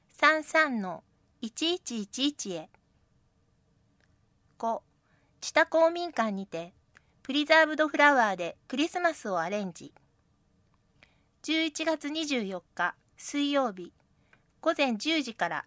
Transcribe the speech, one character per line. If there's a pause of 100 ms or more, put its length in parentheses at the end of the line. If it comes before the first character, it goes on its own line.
三
三
の (380)
一
一
一
一
へ。 (1900)
五、 (560)
知
多
公
民
館
に
て、 (520)
プ
リ
ザ
ー
ブ
ド
フ
ラ
ワ
ー
で (120)
ク
リ
ス
マ
ス
を
ア
レ
ン
ジ。 (1500)
十
一
月
二
十
四 (140)
日 (220)
水
曜
日、 (720)
午
前
十
時
か
ら